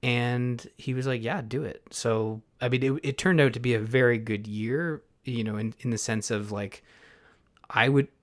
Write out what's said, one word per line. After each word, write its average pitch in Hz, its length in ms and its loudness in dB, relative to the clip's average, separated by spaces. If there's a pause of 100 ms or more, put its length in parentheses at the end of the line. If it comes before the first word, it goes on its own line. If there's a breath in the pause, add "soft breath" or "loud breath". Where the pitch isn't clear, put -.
And 123 640 0 (120)
he - 160 -4
was 127 140 -2
like, 127 140 -2
"Yeah, 139 200 -4
do 123 220 -6
it." - 260 -10
So, 110 520 -2 (200)
I 123 80 0
mean, 127 140 2
it, 135 200 0
it 139 140 -2
turned 180 240 4
out 135 120 6
to 117 60 -6
be 120 140 2
a 110 60 2
very 120 380 4
good 107 300 -4
year, 131 540 -4 (240)
you 120 180 -2
know, 107 140 -4
in, 110 220 -4
in 123 100 -4
the 117 80 0
sense 113 340 -4
of, 104 200 -4
like, 101 320 -8 (840 soft breath)
I 113 200 4
would 139 180 4 (160)